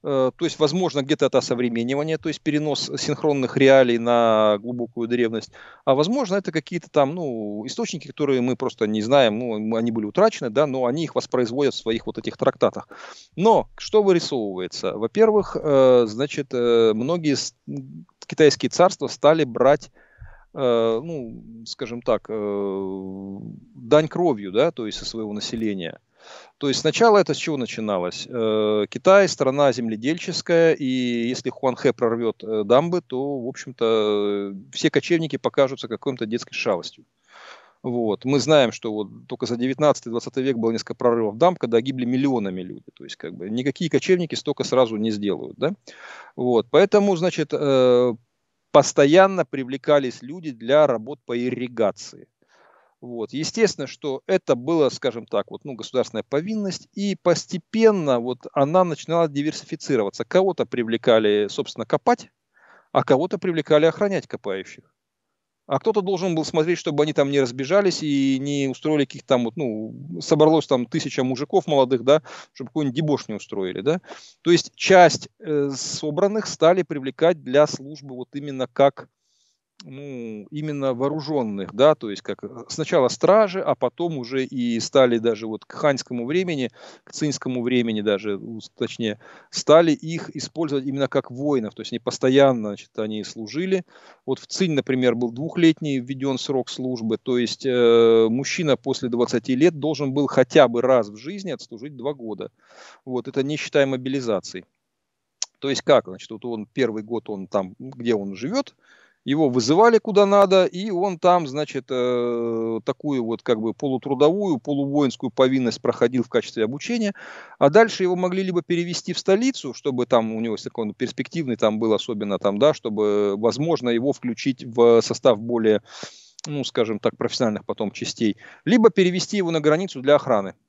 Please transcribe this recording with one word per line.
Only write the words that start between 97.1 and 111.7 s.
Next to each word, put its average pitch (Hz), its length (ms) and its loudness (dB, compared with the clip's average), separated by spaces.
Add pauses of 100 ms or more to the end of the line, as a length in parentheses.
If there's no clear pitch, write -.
то 127 160 -2
есть, 120 280 -2
э, 117 640 6
мужчина 135 480 0
после 131 320 -4
двадцати 123 460 0
лет 156 240 2
должен 143 340 -4
был 139 140 0
хотя 131 420 6
бы 117 120 -2
раз 123 280 2
в 107 80 -18
жизни 180 340 -12
отслужить 127 460 -14
два 135 160 -8
года. 107 380 -12 (540)
Вот, 123 240 -6
это 135 140 -2
не 147 140 -4
считая 139 300 2
мобилизации. 127 800 -4 (920)
То 139 120 -4
есть 120 120 -4
как, 131 240 4
значит, 92 240 -16
вот 110 140 -14
он 110 220 -8
первый 113 360 -4
год, 113 260 -8
он 95 180 -10
там, 92 320 -4
где 123 360 -4
он 98 200 -8
живёт, 185 400 -6 (500)
его 147 240 2
вызывали 160 500 4
куда 202 260 2
надо, 196 400 6
и 190 260 -6
он 180 280 -2
там, 175 280 4
значит, 139 440 -6